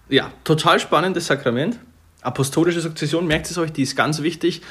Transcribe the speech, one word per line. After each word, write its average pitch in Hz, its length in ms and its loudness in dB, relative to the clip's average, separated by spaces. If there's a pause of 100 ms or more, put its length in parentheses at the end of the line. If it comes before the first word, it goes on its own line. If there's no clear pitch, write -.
Ja, 135 240 0 (120)
total 160 360 4
spannendes 175 460 0
Sakrament. 143 540 0 (420)
Apostolische 160 580 0
Sukzession, 160 460 -2
merkt 156 240 0
es 170 80 -8
euch, 165 140 -2
die 156 100 -2
ist 135 140 -2
ganz 151 260 0
wichtig 170 500 -2